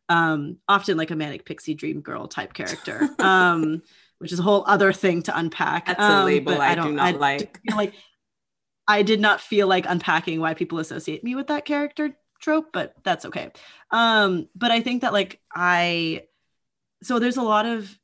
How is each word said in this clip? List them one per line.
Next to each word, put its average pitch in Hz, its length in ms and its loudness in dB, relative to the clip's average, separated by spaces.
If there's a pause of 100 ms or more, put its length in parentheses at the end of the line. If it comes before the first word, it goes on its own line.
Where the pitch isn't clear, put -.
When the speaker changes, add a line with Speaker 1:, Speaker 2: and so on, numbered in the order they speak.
Speaker 1:
um, 160 480 2 (100)
often, 196 300 2
like, 160 120 -2
a 165 60 -4
manic 151 300 -8
pixie 156 280 -8
dream 151 280 -8
girl - 260 -10
type - 240 -10
character, - 640 -6
Speaker 2:
<laughs> - 40 -14
Speaker 1:
um, 170 600 4 (360)
which 165 160 -10
is 175 60 -4
a 180 40 0
whole 202 240 4
other 196 240 4
thing 185 300 0
to 160 160 -4
unpack. 160 480 -2
Speaker 2:
That's 180 160 -4
a - 20 2
Speaker 1:
Um, 202 220 6
Speaker 2:
label 147 260 2
Speaker 1:
but 143 80 0
Speaker 2:
I 147 120 2
Speaker 1:
I 170 40 2
don't, 165 120 -2
Speaker 2:
do 151 80 -2
not 143 100 0
Speaker 1:
I - 60 2
Speaker 2:
like. 139 280 0
Speaker 1:
didn't - 260 -12
feel 220 120 -2
like, 208 160 -2 (960)
I 208 140 4
did 214 180 4
not 208 180 4
feel 202 280 0
like 185 200 2
unpacking 165 540 -2
why 160 120 0
people 165 260 -4
associate 156 440 -8
me 247 120 -6
with 269 120 -6
that 294 160 -2
character 294 540 -4 (220)
trope, 311 320 -2
but - 320 -8
that's 170 220 -2
okay. - 260 -12 (400)
Um, 214 640 2
but 233 160 0
I 233 80 4
think 240 220 -4
that, 233 100 -2
like, 196 300 -2 (120)
I, 175 680 0 (800)
so 240 160 0
there's 240 160 0
a 262 80 -2
lot 214 220 2
of 220 380 -8